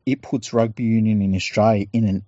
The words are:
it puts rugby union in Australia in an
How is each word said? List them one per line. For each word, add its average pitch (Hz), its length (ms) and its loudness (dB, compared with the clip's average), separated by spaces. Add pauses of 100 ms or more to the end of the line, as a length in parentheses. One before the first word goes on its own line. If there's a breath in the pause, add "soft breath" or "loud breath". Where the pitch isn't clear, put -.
it 131 160 -2
puts - 320 -6
rugby 117 300 0
union 110 400 2
in 95 120 0
Australia 104 560 0
in 113 160 0
an 98 200 -2